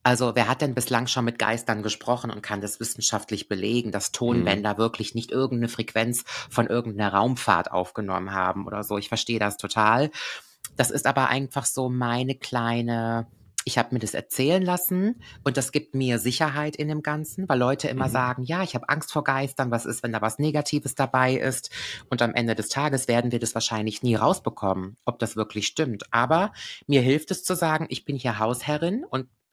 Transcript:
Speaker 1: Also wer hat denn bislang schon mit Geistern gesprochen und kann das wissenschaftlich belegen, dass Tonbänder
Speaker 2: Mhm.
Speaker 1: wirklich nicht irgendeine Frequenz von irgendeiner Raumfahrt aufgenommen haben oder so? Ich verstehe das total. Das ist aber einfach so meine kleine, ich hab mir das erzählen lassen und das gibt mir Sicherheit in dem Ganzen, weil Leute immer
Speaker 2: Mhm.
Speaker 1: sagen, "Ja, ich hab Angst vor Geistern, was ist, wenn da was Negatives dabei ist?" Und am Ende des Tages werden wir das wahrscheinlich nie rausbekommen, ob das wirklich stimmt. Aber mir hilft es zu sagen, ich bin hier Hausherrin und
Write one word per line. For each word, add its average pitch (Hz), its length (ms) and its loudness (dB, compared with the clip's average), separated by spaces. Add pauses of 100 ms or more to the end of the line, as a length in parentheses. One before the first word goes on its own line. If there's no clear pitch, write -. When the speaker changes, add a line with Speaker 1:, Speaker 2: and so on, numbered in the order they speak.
Speaker 1:
Also 123 320 4
wer 113 100 4
hat 127 140 0
denn 139 140 0
bislang 123 340 0
schon 123 160 0
mit 117 120 0
Geistern 110 460 0
gesprochen 117 480 -2
und 101 120 -10
kann 101 180 -4
das 104 180 -8
wissenschaftlich - 680 -4
belegen, 107 420 0
dass 98 220 -4
Tonbänder 104 640 2
Speaker 2:
Mhm. 104 40 -10
Speaker 1:
wirklich - 380 0
nicht 113 160 -6
irgendeine 123 360 0
Frequenz 117 540 -2 (260)
von 117 200 2
irgendeiner 107 440 0
Raumfahrt 104 600 2
aufgenommen 92 600 -2
haben 95 360 0
oder 101 160 -4
so? 104 140 -4
Ich 101 100 -8
verstehe 113 320 -2
das 104 160 0
total. 113 540 4 (680)
Das 127 160 2
ist - 140 0
aber 135 220 2
einfach 135 360 -2
so 131 240 -2
meine 123 480 0
kleine, 117 920 0 (400)
ich 123 120 -2
hab - 140 2
mir 127 60 2
das 107 140 -4
erzählen 165 500 2
lassen 180 600 0 (200)
und 131 140 0
das 131 160 -2
gibt 147 220 -2
mir 127 240 2
Sicherheit 147 580 0
in 151 120 -2
dem 151 140 -2
Ganzen, 156 460 -4
weil 131 100 4
Leute 127 300 2
immer 131 200 0
Speaker 2:
Mhm. - 40 -4
Speaker 1:
sagen, 127 300 0
"Ja, 165 200 -2
ich - 120 -4
hab - 160 -2
Angst 151 200 -2
vor 147 140 -2
Geistern, 135 460 0
was 117 160 0
ist, - 160 -6
wenn 117 100 -4
da 110 80 -2
was 110 180 -2
Negatives 147 560 0
dabei 131 420 2
ist?" - 340 -2 (400)
Und 123 100 0
am 120 140 2
Ende 117 200 2
des - 140 -4
Tages 139 400 0
werden 120 240 2
wir 117 60 2
das 117 160 -4
wahrscheinlich 110 480 -4
nie 117 140 4
rausbekommen, 104 880 0
ob - 120 -2
das - 160 -4
wirklich 107 320 -4
stimmt. 123 460 -4
Aber 151 400 4 (340)
mir 139 140 6
hilft 135 300 2
es - 120 -4
zu 185 120 -2
sagen, 160 340 0
ich - 160 -8
bin 139 120 -4
hier 117 220 -2
Hausherrin 151 640 -2
und 131 260 -6 (240)